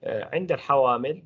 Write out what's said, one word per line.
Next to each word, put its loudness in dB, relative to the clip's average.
آه، -6
عند -2
الحوامل، 2